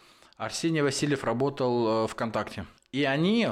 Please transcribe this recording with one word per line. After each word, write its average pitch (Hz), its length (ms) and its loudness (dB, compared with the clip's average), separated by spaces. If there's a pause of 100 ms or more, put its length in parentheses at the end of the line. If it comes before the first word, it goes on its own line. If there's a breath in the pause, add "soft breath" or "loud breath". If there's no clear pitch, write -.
(380 loud breath)
Арсений 151 440 -2
Васильев 143 420 0
работал, 120 840 2
э, - 20 0
ВКонтакте. 107 580 -6 (260)
И 135 120 0
они, 165 480 2